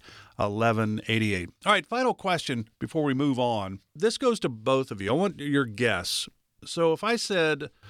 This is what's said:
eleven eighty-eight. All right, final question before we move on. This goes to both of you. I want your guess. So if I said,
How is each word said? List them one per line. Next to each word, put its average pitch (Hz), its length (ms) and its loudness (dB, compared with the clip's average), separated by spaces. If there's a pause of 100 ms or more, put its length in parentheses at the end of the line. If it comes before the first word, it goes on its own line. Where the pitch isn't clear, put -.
(380)
eleven 110 720 2
eighty-eight. 104 400 0 (180)
All 196 60 4
right, 190 120 2
final 240 300 0
question 143 540 -4 (100)
before 151 240 -2
we 143 100 2
move 135 280 0
on. 104 400 -2 (160)
This 208 220 0
goes 240 220 2
to 170 80 -2
both 131 440 0
of 101 80 -10
you. 98 100 -2
I 120 40 4
want 180 260 0
your 143 240 2
guess. 104 640 -2 (360)
So 165 280 2
if 160 100 -2
I 226 140 0
said, 156 540 0 (200)